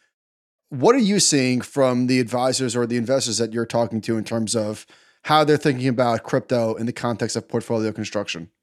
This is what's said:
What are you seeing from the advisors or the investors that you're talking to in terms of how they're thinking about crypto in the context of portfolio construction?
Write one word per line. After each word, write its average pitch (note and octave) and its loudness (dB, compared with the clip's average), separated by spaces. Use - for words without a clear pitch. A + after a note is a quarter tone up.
What D3 4
are C#4 2
you G3+ 4
seeing B2+ 2
from B2+ 0
the B2+ 2
advisors B2 0
or A#2+ 0
the A#2 -2
investors A#2 -2
that A2+ -2
you're A#2 -2
talking A2+ -2
to A2+ -2
in G#2+ -4
terms A2+ -4
of G#2+ -4
how D#3 4
they're D3 4
thinking C3 0
about A#2+ 2
crypto A#2+ 0
in A2+ -6
the A#2+ -4
context A#2+ -4
of A#2 -6
portfolio A2 -2
construction? G2+ -8